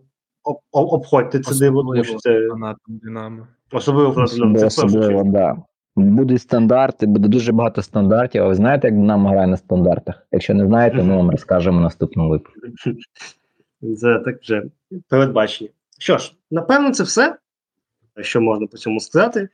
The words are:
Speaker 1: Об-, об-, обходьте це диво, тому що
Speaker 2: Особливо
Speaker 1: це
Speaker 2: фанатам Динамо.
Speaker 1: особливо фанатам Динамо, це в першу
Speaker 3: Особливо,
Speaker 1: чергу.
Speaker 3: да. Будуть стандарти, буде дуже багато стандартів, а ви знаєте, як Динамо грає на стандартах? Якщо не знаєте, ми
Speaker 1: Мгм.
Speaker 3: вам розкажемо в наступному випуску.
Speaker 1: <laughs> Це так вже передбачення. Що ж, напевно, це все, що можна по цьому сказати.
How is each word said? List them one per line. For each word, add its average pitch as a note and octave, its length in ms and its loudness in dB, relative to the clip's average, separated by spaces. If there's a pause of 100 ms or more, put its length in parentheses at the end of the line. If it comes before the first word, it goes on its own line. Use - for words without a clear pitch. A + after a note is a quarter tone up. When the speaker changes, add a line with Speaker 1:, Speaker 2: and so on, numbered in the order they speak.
(440)
Speaker 1:
Об-, D3 160 -8 (120)
об-, - 200 0
обходьте C#3 480 0
це C3+ 180 -6
диво, C#3 240 2
тому B2 220 -2
що A2+ 120 -8
Speaker 2:
Особливо A2+ 300 0
Speaker 1:
це - 60 -4
Speaker 2:
фанатам A2 260 -10 (100)
Динамо. A2+ 580 -14 (260)
Speaker 1:
особливо C#3 400 2
фанатам B2 260 0
Динамо, A2 200 4
це G#2+ 80 4
в - 20 2
першу - 180 0
Speaker 3:
Особливо, G#2+ 260 2
Speaker 1:
чергу. G2 200 0
Speaker 3:
да. F#2+ 240 0 (420)
Будуть B2 440 2
стандарти, B2 640 2
буде G#2 220 2
дуже A#2 240 2
багато A2+ 300 0
стандартів, A2 600 0
а F#2+ 60 2
ви F#2+ 60 2
знаєте, C3 340 2
як G#2+ 80 0
Динамо G#2 320 2
грає F#2+ 180 2
на F#2 100 0
стандартах? F2+ 760 -2
Якщо F2+ 220 0
не G2+ 120 2
знаєте, A#2 300 2
ми F2+ 60 2
Speaker 1:
Мгм. F#2+ 140 2
Speaker 3:
вам F2 140 2
розкажемо F2 480 0
в E2+ 40 2
наступному E2 480 -2
випуску. - 300 -6 (1200)
Speaker 1:
<laughs> A2+ 140 -8
Це A#2 220 0
так B2 220 -10
вже G#2+ 220 -4 (460)
передбачення. A#2 640 -2 (280)
Що D#3+ 200 0
ж, - 160 -14 (160)
напевно, B3+ 400 0
це G3+ 120 -2
все, C#4 340 -2 (840)
що A#2 200 -4
можна G#2+ 260 -2
по A#2 100 -16
цьому A2 240 -6
сказати. G3+ 540 -2